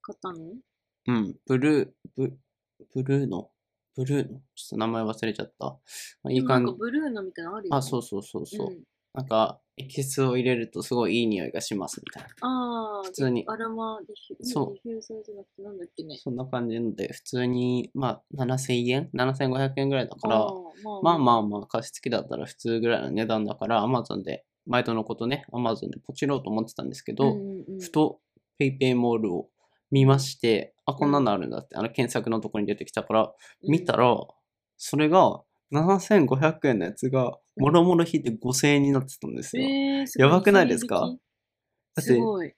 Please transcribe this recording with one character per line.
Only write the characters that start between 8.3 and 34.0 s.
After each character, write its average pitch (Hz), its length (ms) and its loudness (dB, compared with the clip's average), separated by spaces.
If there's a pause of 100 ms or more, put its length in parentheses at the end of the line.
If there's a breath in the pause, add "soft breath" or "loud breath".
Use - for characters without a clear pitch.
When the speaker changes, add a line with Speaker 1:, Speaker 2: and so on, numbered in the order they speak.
Speaker 2:
う 80 60 -10
そ - 180 -10
う。 - 40 -6
Speaker 1:
う - 40 -8
ん。 82 100 -18 (320)
Speaker 2:
な 131 80 -8
ん 135 40 -8
か、 110 340 0 (180)
エ 135 80 -14
キ - 180 -8
ス 135 180 -2
を 127 140 2
入 127 60 0
れ 127 120 2
る 117 160 -4
と 92 120 -10
す - 120 -4
ご 117 140 2
い 113 120 2
い - 20 2
い 113 40 2
匂 95 200 -2
い - 40 -8
が - 120 -6
し - 120 -6
ま 98 140 -6
す - 160 -12
み - 80 -14
た - 80 -16
い - 20 -18
な。 - 60 -20 (140)
Speaker 1:
あ 233 600 -6
ー、 190 40 -12
Speaker 2:
普 185 60 -14
通 131 180 0
に。 120 160 0
Speaker 1:
ア 220 100 -8
ロ 226 180 -8
マ 220 320 -8
デ 214 60 -20
ィ 202 40 -18 (200)
フ - 60 -18
ュ-、 - 20 -14
Speaker 2:
そ 202 300 -4
う。 - 0 - (100)
Speaker 1:
デ 233 60 -10
ィ - 20 -8
フ 226 60 -8
ュ - 0 -
ー - 20 -10
ザ 220 140 -16
ー 220 80 -12
じ 214 100 -18
ゃ 202 40 -16
な 196 60 -18
く - 40 -20 (100)
て 196 60 -18
な 208 100 -14
ん 196 60 -14
だ 175 80 -12
っ - 100 -20
け 160 80 -12
ね。 151 140 -14
Speaker 2:
そ - 120 -10
ん 120 60 -6
な 131 80 -6
感 123 240 -4
じ 113 100 -4
の 113 160 -4
で、 - 200 -6
普 - 80 -18
通 123 240 -2
に、 123 480 0
ま 135 140 0
あ、 - 140 -4 (100)
七 131 260 -2
千 123 300 0
円？ 135 260 0
七 131 200 0
千 135 160 -2
五 127 60 -2
百 135 220 -2
円 139 100 0
ぐ 139 60 0
ら 131 80 0
い - 60 -6
だ - 80 -16
か - 120 -6
ら、 220 80 4
Speaker 1:
あ 214 100 4
ー、 190 60 -6 (320)
ま 214 60 -10
あ - 20 -8
ま 196 60 -10
あ。 190 40 -4
Speaker 2:
ま 165 100 6
あ 165 60 2
ま 123 140 6
あ 113 100 4
ま 104 220 -2
あ、 - 20 -18
加 113 160 -4
湿 - 200 -14
器 - 80 -4
だ 113 100 0
っ - 80 -12
た - 80 -6
ら - 80 -6
普 - 120 -16
通 117 240 -2
ぐ 117 80 0
ら 117 100 2
い - 40 -4
の 67 80 -6
値 107 140 -2
段 110 220 0
だ - 80 -6
か 110 140 -6
ら、 113 140 4
Amazon 107 400 -2
で、 - 220 -10 (220)
毎 123 180 2
度 117 80 -2
の 110 100 -2
こ 113 120 -6
と 113 120 -4
ね、 139 240 -4
Amazon 117 400 -2
で - 160 -12
ポ 135 60 -14
チ 143 140 -4
ろ 139 100 0
う 131 60 -6
と 101 80 -8
思 107 100 -2
っ 117 60 -4
て - 80 -20
た - 80 -8
ん - 80 -6
で - 40 -12
す - 60 -16
け - 140 -10
ど、 - 180 2
Speaker 1:
う - 40 -2
ん 202 40 -6
う 196 40 -10
ん 196 220 -10
う 190 100 -12
ん。 190 40 -12
Speaker 2:
ふ 175 100 -12
と、 - 300 0 (380)
ペ 143 80 2
イ 131 100 0
ペ 131 120 2
イ 127 60 4
モ 120 200 2
ー 113 40 0
ル 104 160 -2
を - 140 -6 (420)
見 135 140 6
ま 135 140 8
し - 180 -4
て、 - 380 2 (120)
Speaker 1:
う - 40 0
ん。 135 40 -4
Speaker 2:
あ、 - 0 -
こ 143 120 0
ん 143 40 4
な 143 100 4
の 113 120 2
あ 101 60 0
る 80 80 -6
ん 58 40 -6
だ 57 80 -8
っ - 80 -10
て、 - 80 -20
Speaker 1:
う - 40 -8
ん。 - 20 -4
Speaker 2:
あ - 40 -2
の、 - 60 -4
検 123 220 -2
索 113 160 -2
の 113 120 0
と 107 100 -8
こ 107 100 -4
に 104 60 -2
出 101 100 -2
て - 80 -10
き - 80 -18
た 107 100 -2
か - 120 -4
ら、 - 200 4 (280 loud breath)
Speaker 1:
う - 40 -8
ん。 - 40 0
Speaker 2:
見 170 160 2
た - 100 2
ら、 117 220 6 (580)